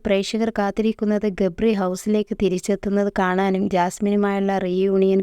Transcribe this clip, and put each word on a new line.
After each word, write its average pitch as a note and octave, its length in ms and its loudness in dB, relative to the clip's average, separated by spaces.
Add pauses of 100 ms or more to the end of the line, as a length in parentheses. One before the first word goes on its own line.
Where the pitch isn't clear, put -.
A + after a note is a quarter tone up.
പ്രേക്ഷകർ G#3+ 500 0
കാത്തിരിക്കുന്നത് G#3 720 0 (140)
ഗബ്രി G3 380 0
ഹൗസിലേക്ക് G3+ 600 -2
തിരിച്ചെത്തുന്നത് G3+ 680 0 (120)
കാണാനും F#3+ 420 0 (120)
ജാസ്മിനുമായുള്ള G3 760 0 (140)
റീയൂണിയൻ F#3+ 600 2